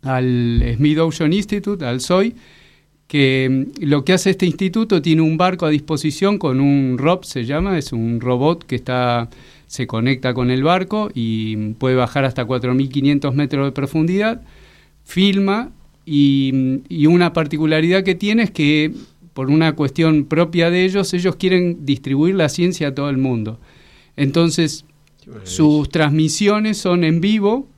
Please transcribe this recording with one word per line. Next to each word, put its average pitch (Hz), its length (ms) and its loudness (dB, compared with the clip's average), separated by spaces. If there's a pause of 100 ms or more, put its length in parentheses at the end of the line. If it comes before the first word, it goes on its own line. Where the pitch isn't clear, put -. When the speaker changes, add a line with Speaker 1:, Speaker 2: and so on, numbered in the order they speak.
Speaker 1:
al 123 600 0 (140)
Smith 147 220 2
Ocean 160 340 0
Institute, 202 520 -4
al 123 160 -4
soy, 196 340 0 (760)
que, 131 580 2 (140)
mm, 180 40 -6
lo 147 200 2
que 180 80 2
hace 185 180 2
este 190 160 0
instituto, 190 560 0
tiene 160 200 4
un 160 160 2
barco 180 280 0
a 151 40 0
disposición 156 680 -2
con 135 220 0
un 139 380 2
rob, 170 260 0
se 123 200 -6
llama, 165 340 -2
es 147 140 -6
un 117 280 -2
robot 127 440 0
que 127 120 -6
está, 120 540 -2 (360)
se - 200 -8
conecta 127 480 -2
con 123 160 -2
el 131 120 0
barco 185 520 0
y 110 420 -4 (220)
puede 127 180 0
bajar 127 300 0
hasta 127 180 -4
cuatro 123 300 -2
mil 135 160 0
quinientos 143 440 0
metros 143 320 -2
de 135 60 -4
profundidad, 175 680 -2 (640)
filma 196 680 0 (340)
y, 135 840 2
y 156 180 0
una 170 260 4
particularidad 160 720 0
que 185 100 0
tiene 214 300 0
es 190 60 -2
que, 151 420 0 (400)
por 135 180 -4
una 156 240 4
cuestión 151 520 2
propia 165 440 0
de 180 140 2
ellos, 190 300 0
ellos 180 220 0
quieren 180 500 0
distribuir 139 480 0
la 165 140 2
ciencia 170 400 -2
a 135 60 -6
todo 143 160 -4
el 135 60 -2
mundo. 117 420 -2 (580)
Entonces, 156 680 0 (400)
Speaker 2:
Qué - 60 -20
maravilla. 98 200 -18
Speaker 1:
sus 151 380 2
transmisiones 180 880 0
son 180 280 0
en 165 160 2
vivo 214 460 0 (100)